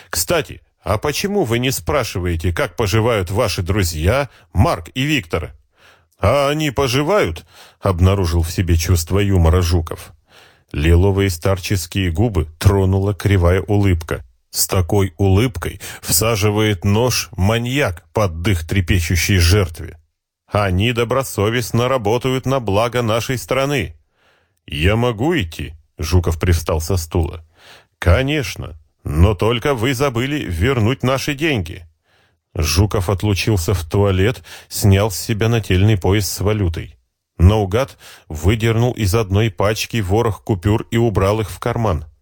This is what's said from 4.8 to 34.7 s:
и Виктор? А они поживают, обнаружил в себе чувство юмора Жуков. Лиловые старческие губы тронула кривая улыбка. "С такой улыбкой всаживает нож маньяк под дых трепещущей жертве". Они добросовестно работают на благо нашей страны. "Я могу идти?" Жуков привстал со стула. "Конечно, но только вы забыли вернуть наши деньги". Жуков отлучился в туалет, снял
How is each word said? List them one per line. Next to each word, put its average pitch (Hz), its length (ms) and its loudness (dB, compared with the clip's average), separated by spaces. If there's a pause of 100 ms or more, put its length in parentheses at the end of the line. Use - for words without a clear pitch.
и 131 80 -4
Виктор? 127 520 -4 (640)
А 135 300 2
они 151 220 0
поживают, 139 760 0 (340)
обнаружил 92 640 2
в 82 80 -4
себе 87 260 0
чувство 90 420 0
юмора 92 440 4
Жуков. 85 500 -2 (600)
Лиловые 92 580 4
старческие 95 800 -2
губы 92 380 0 (100)
тронула 98 560 2
кривая 92 480 2
улыбка. 98 640 0 (260)
"С - 160 -4
такой 98 520 0
улыбкой 98 640 2 (200)
всаживает 107 840 0
нож 113 520 0
маньяк 117 760 0
под 87 300 0
дых 90 240 0
трепещущей 95 720 0
жертве". 85 600 2 (520)
Они 101 420 0
добросовестно 117 960 -2
работают 127 580 -2
на 131 140 -2
благо 113 420 0
нашей 117 340 -2
страны. 127 600 -4 (720)
"Я 87 300 0
могу 120 400 0
идти?" 82 380 -8 (240)
Жуков 87 420 0
привстал 82 400 0
со 98 160 -2
стула. 82 480 -4 (540)
"Конечно, 117 800 -2 (260)
но 80 300 2
только 117 400 0
вы 123 180 0
забыли 131 560 -2
вернуть 110 540 0
наши 131 320 -2
деньги". 156 520 -4 (680)
Жуков 90 560 0
отлучился 104 640 0
в 85 100 -4
туалет, 101 580 0 (260)
снял 101 420 2